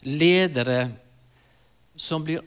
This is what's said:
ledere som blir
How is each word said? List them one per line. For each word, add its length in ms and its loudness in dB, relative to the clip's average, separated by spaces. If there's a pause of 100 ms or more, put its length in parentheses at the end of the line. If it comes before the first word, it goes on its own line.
ledere 800 2 (1120)
som 300 -6
blir 220 -6